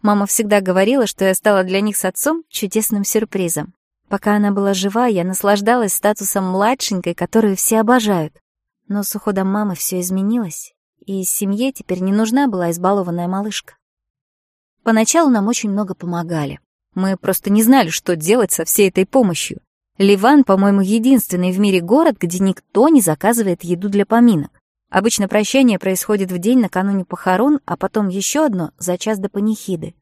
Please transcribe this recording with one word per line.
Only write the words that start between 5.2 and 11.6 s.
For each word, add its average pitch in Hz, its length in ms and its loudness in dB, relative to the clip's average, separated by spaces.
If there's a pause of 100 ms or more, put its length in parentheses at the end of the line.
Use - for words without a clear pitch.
наслаждалась 202 720 0
статусом 202 500 -2
младшенькой, 190 720 -2
которую 202 400 0
все 220 240 0
обожают. 214 540 0 (540)
Но 202 140 -4
с - 140 -8
уходом 190 320 -2
мамы 202 260 -2
всё 180 260 -6
изменилось, 190 760 -4 (320)
и 190 160 -6
семье 202 480 -2